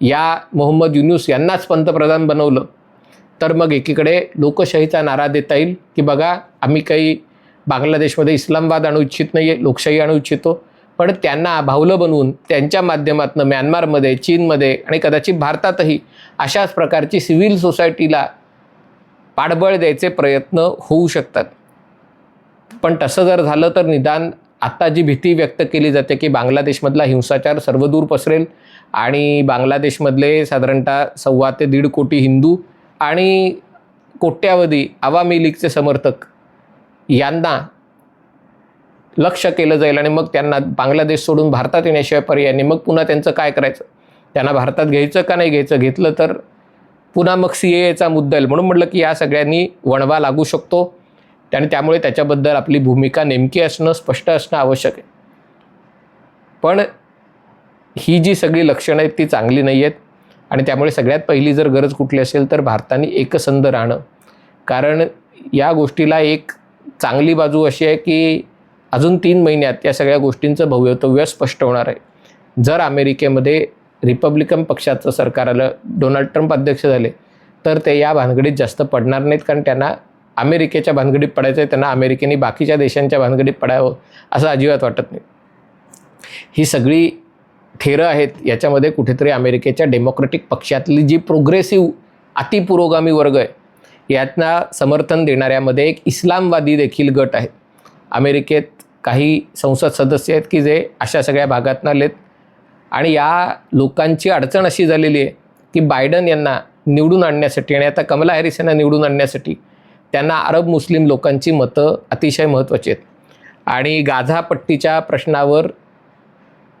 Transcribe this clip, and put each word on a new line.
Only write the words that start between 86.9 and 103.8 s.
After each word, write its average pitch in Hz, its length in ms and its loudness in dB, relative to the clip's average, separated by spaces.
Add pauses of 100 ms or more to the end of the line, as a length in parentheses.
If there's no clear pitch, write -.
थेरं 143 260 2
आहेत, 147 220 2 (180)
याच्यामध्ये 139 440 2
कुठेतरी 143 400 0
अमेरिकेच्या 127 560 0
डेमोक्रेटिक 131 640 -2
पक्षातली 143 520 0
जी 151 140 4
प्रोग्रेसिव्ह 175 760 2 (460)
अतिपुरोगामी 170 760 0
वर्ग 147 260 2
आहे, 120 100 2 (680)
यांना 160 480 0 (120)
समर्थन 151 500 0
देणाऱ्यामध्ये 131 640 0
एक - 180 -4
इस्लामवादी 170 680 0
देखील 143 320 0
गट 135 260 0
आहे. 117 140 -4 (640)
अमेरिकेत 143 520 0 (420)
काही 143 360 0 (160)
संसद 139 320 0
सदस्य 139 440 0
आहेत 156 180 0
की 151 100 2
जे 147 280 0 (120)
अशा 139 220 -2
सगळ्या 143 240 0
भागातनं 131 440 -2
आलेत 143 200 0 (800)
आणि 156 220 -2
या 160 420 0 (180)
लोकांची 156 580 0